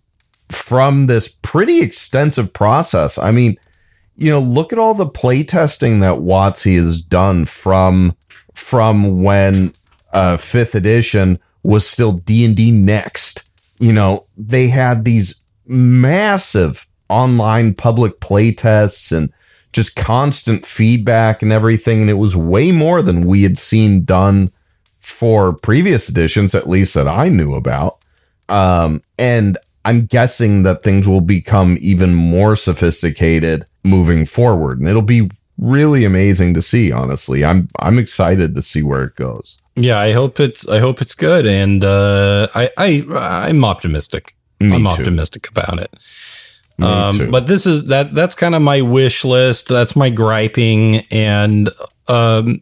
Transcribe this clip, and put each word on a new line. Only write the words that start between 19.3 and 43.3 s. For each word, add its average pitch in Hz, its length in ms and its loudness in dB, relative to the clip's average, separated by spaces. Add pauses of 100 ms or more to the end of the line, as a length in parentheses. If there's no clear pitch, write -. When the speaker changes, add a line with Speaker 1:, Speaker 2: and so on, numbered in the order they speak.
Speaker 1:
just - 240 -4
constant 127 680 -2
feedback 113 800 0
and 107 100 0
everything. 110 480 0
And 107 100 2
it 104 40 2
was 98 220 0
way 98 360 0
more 165 300 2
than 87 240 0
we 98 160 4
had 92 160 2
seen 104 460 2
done 95 460 2 (480)
for 107 540 0
previous 139 560 0
editions, 90 460 0
at - 140 -4
least 92 260 0
that 69 140 0
I 117 200 0
knew 80 260 0
about. 65 440 -4 (500)
Um, 87 540 0 (160)
and 113 400 0 (260)
I'm 117 220 0
guessing 117 580 0
that 92 180 0
things 98 240 2
will 95 140 2
become 90 600 2
even 92 340 2
more 87 420 2
sophisticated 82 1120 -2 (180)
moving 87 400 2
forward. 80 560 -2
And 76 80 -2
it'll 107 140 2
be 110 280 2 (280)
really 139 460 2
amazing 92 500 2
to 82 80 0
see, 113 280 0
honestly. 65 540 -4
I'm, 87 240 0 (100)
I'm 117 200 0
excited 90 560 0
to 73 80 -6
see - 200 -6
where 69 220 -4
it 65 100 -12
goes. 62 440 -12 (180)
Speaker 2:
Yeah, 120 220 0
I 107 140 0
hope 127 280 -2
it's, 131 280 -2
I 107 120 0
hope 127 220 -2
it's - 120 -8
good. 160 320 0
And, 98 380 0
uh, 101 680 0
I, 123 240 -2
I, 160 260 0 (440)